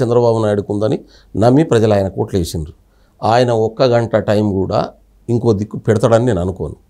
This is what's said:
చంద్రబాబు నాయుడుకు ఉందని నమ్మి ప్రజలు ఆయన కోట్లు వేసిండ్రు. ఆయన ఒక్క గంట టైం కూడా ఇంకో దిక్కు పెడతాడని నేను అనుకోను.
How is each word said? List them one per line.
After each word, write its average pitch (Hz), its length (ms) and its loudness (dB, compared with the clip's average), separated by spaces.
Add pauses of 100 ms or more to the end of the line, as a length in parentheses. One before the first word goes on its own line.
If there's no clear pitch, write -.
చంద్రబాబు 117 420 2
నాయుడుకు 104 300 -2
ఉందని 107 240 -2 (380)
నమ్మి 127 280 4
ప్రజలు 110 300 2
ఆయన 98 140 0
కోట్లు 107 300 -4
వేసిండ్రు. 80 360 -6 (480)
ఆయన 120 280 2
ఒక్క 113 320 -2
గంట 117 340 2
టైం 104 360 0
కూడా 95 280 -2 (480)
ఇంకో 117 240 0
దిక్కు 104 260 -6
పెడతాడని 113 480 2
నేను 101 140 0
అనుకోను. 87 360 -6 (140)